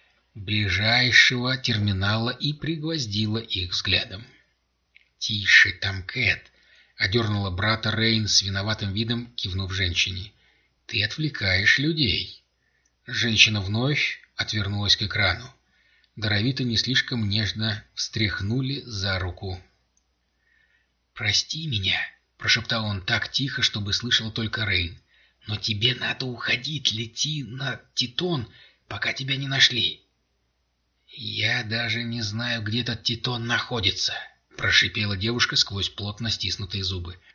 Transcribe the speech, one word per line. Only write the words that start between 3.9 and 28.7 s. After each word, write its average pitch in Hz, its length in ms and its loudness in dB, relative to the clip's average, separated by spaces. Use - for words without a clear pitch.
«Тише 98 540 6
там, 98 300 -4
Кэт!» — - 480 -2
одернула 104 520 2
брата 107 420 0
Рейн 110 360 2
с - 140 4
виноватым 101 520 -2
видом, 117 420 -2
кивнув 92 380 -4
женщине. 92 580 0
«Ты - 180 0
отвлекаешь 104 760 2
людей». 147 640 0
Женщина 110 560 4
вновь 117 600 0
отвернулась 101 600 0
к - 80 0
экрану. 101 500 0
Доровита 107 480 0
не 117 140 2
слишком 123 500 0
нежно 110 560 0
встряхнули 113 880 -2
за 98 340 -4
руку. 90 420 -6
«Прости 156 540 -2
меня», — 95 320 0
прошептал 113 480 0
он 98 160 -2
так 113 300 -2
тихо, 135 300 -2
чтобы 104 320 0
слышал 117 380 0
только 110 340 -4
Рейн. 90 340 0
«Но 104 100 -4
тебе 110 380 0
надо - 300 -4
уходить, 127 640 -2
лети 123 520 -4
на 127 380 -6
Титон, 151 540 -2